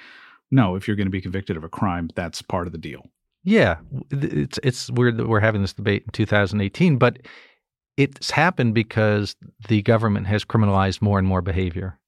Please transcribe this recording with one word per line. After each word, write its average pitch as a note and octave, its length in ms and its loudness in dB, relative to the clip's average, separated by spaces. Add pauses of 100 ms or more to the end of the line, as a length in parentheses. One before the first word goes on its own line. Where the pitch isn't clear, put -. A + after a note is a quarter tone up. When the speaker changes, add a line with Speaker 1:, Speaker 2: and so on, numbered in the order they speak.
(500)
Speaker 1:
"No, A2 240 4
if G2 140 -6
you're G#2 80 -2
gonna G2 140 -2
be F#2+ 100 -4
convicted F#2 380 -6
of D#2 60 -12
a E2 40 -12
crime, F2 460 -4
that's E2+ 260 -8
part F2+ 260 -6
of F2 60 -10
the E2+ 60 -12
deal." D2 320 -14 (320)
Speaker 2:
Yeah. E3 340 4 (160)
W-, C#3 360 -6
th-, - 40 -12 (120)
it's, - 180 -8
it's - 280 -4
weird A#2+ 280 2
that A#2 100 -2
we're A2 120 2
having G#2+ 200 2
this F#2+ 140 -2
debate G2+ 300 -2
in A2 80 -16
two G#2+ 140 0
thousand G#2 360 2
eighteen, C#3+ 340 2
but A#2+ 220 2 (800)
it's C#3 320 -2
happened D3 420 2
because G#2+ 640 0 (320)
the G#2+ 140 2
government G#2+ 440 2
has G#2 160 0
criminalized G2 600 2
more G2+ 160 2
and F#2+ 100 2
more F#2 140 0
behavior. F#2 640 -4